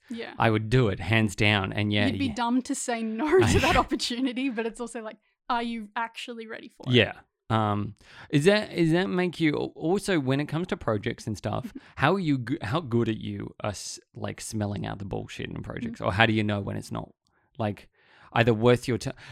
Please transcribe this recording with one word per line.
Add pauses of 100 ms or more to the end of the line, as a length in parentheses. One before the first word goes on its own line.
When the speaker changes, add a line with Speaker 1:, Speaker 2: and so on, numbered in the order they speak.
Speaker 1:
Yeah.
Speaker 2:
I
would
do
it,
hands
down."
And
yeah,
Speaker 1:
You'd
be
Speaker 2:
yeah.
Speaker 1:
dumb
to
say
no (120)
Speaker 2:
<laughs>
Speaker 1:
to
that
opportunity,
but
it's
also
like, (320)
are
you
actually
ready
for
it?
Speaker 2:
Yeah. (300)
Um, (340)
is
that,
is
that
make
you
al-,
also
when
it
comes
to
projects
and
stuff,
Speaker 1:
Mm-hmm. (180)
Speaker 2:
how
are
you
g-,
how
good
are (160)
you, (100)
uh,
s-, (140)
like,
smelling
out
the
bullshit
in
projects?
Speaker 1:
Mm-hmm.
Speaker 2:
Or
how
do
you
know
when
it's
not, (480)
like, (440)
either
worth
your
ti-, (200)